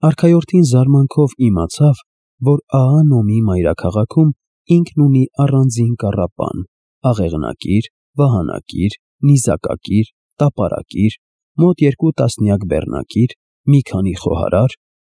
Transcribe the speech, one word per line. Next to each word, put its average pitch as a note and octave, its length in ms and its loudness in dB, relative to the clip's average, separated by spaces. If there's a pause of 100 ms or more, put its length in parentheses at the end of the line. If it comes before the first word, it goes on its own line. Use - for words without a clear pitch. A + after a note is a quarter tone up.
Արքայորդին E3+ 600 2
զարմանքով C3+ 720 2
իմացավ, A#2+ 640 0 (380)
որ C#3 260 0
աղա C3+ 340 2
Նոմի A2+ 400 2
մայրաքաղաքում G2 880 0 (380)
ինքն E3+ 340 0
ունի C3+ 180 4 (140)
առանձին C3 600 0
կառապան, G2 640 -6 (460)
աղեղնակիր, F2 840 -2 (300)
վահանակիր, G2+ 800 -2 (220)
նիզակակիր, A#2 920 0 (300)
տապարակիր, G#2 800 -2 (400)
մոտ F3 280 2
երկու D3 260 0
տասնյակ G#2 560 -2
բեռնակիր, D#2 680 -4 (320)
մի C#3 140 4
քանի F#2+ 340 -4
խոհարար, F#2 600 -2 (260)